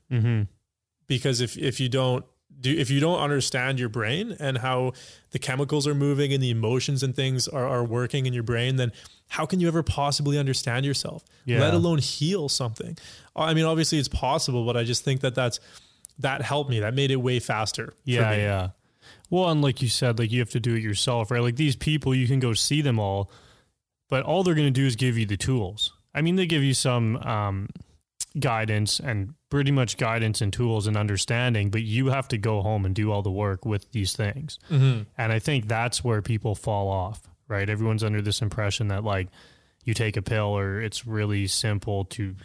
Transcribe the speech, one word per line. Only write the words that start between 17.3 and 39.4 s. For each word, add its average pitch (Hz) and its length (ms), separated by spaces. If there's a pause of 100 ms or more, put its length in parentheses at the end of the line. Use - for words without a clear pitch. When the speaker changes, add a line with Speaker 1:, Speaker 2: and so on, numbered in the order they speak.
Speaker 2:
faster 110 520
for - 40 (100)
Speaker 1:
Yeah, 117 260
Speaker 2:
me. 104 60
Speaker 1:
yeah. 98 320 (600)
Well, 180 200
and 151 120
like 139 200
you 120 80
said, 120 300
like, 113 120
you 123 80
have 120 120
to 123 80
do 117 140
it 113 80
yourself, 110 500
right? 120 100
Like, 120 160
these 147 180
people, 139 400
you 131 120
can 135 120
go 123 140
see 143 280
them 131 160
all, 98 320 (800)
but 135 140
all 165 200
they're 175 120
gonna 147 160
do 135 140
is 123 100
give 120 220
you 113 100
the 101 100
tools. 107 560 (220)
I 147 60
mean, 175 160
they 185 100
give 151 160
you 135 100
some, 120 440
um, 104 520 (720)
guidance 110 600
and 107 340 (160)
pretty 139 220
much 135 260
guidance 113 440
and 101 120
tools 113 340
and 107 100
understanding, 104 720
but 110 120
you 117 260
have 131 200
to 120 100
go 107 240
home 104 240
and 95 80
do 107 180
all 101 100
the 98 100
work 98 340
with 104 260
these 98 220
things. 131 460 (100)
Speaker 2:
Mm-hmm. 131 340 (140)
Speaker 1:
And 113 160
I 110 60
think 127 280
that's 117 360
where 110 180
people 110 340
fall 101 340
off, 95 320 (260)
right? 98 220
Everyone's 107 340
under 107 180
this 101 200
impression 104 480
that, 98 140
like, 98 240 (560)